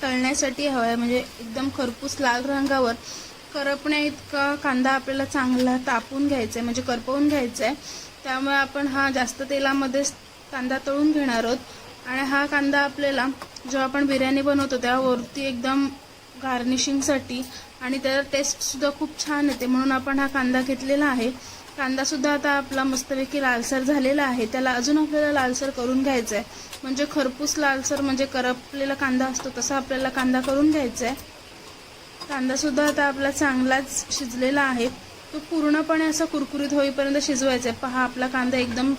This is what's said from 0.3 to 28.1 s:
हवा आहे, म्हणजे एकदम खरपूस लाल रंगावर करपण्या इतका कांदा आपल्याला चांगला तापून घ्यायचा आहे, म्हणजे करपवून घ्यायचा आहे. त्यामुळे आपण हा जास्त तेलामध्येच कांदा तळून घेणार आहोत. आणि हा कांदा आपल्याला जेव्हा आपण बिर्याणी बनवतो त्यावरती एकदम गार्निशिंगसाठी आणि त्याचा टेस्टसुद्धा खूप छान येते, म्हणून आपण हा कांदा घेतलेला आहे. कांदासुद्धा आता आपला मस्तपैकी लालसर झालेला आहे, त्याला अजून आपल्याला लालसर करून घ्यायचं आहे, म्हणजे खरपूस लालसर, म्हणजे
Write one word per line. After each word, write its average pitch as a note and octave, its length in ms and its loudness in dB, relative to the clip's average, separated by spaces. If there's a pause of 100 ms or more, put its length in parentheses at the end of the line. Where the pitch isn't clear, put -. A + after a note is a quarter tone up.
हवा C4 180 2
आहे, A#3 100 2
म्हणजे A#3+ 220 2 (220)
एकदम A#3 380 -4
खरपूस B3+ 420 -4
लाल B3 260 2
रंगावर C4+ 480 2 (600)
करपण्या C#4+ 460 -2
इतका C#4+ 560 0
कांदा C4+ 360 2
आपल्याला C4+ 340 0
चांगला B3+ 520 2 (100)
तापून C4+ 400 0
घ्यायचा A#3+ 320 0
आहे, A#3 40 -2
म्हणजे A#3+ 180 -2
करपवून C4 480 0
घ्यायचा B3+ 360 0
आहे. C4 100 0 (480)
त्यामुळे C4+ 320 0
आपण C#4 320 0
हा C4+ 220 2
जास्त B3+ 400 -2
तेलामध्येच C#4 640 2 (380)
कांदा C4 260 -2 (100)
तळून D4 240 4
घेणार C4 320 2
आहोत. A#3+ 140 0 (500)
आणि B3+ 140 -2
हा C#4 240 2
कांदा C#4+ 340 2
आपल्याला C#4 480 2 (440)
जेव्हा C4+ 120 2
आपण C#4 220 2
बिर्याणी C4+ 360 2
बनवतो C#4 360 2
त्यावरती B3 680 0
एकदम C4+ 400 0 (560)
गार्निशिंगसाठी C4 1000 0 (400)
आणि C4 160 -2
त्याचा C4+ 240 2 (100)
टेस्टसुद्धा C#4 580 -2 (100)
खूप - 260 -6
छान D4 240 2
येते, B3 160 -2
म्हणून B3+ 260 2
आपण C4+ 280 2
हा C#4 80 2
कांदा C4 340 2
घेतलेला C4+ 440 2
आहे. B3 240 2 (480)
कांदासुद्धा C4+ 560 0
आता C#4+ 180 2
आपला C4+ 320 0
मस्तपैकी C4+ 580 -2
लालसर B3 380 0
झालेला C#4 440 2
आहे, B3+ 220 0
त्याला B3+ 260 0
अजून B3 260 2
आपल्याला D4+ 340 2
लालसर C4+ 380 0
करून C4 340 0
घ्यायचं B3 320 0
आहे, G3+ 80 -2 (400)
म्हणजे C4+ 280 -2
खरपूस C#4+ 460 -2
लालसर, C#4 440 0
म्हणजे C4+ 240 0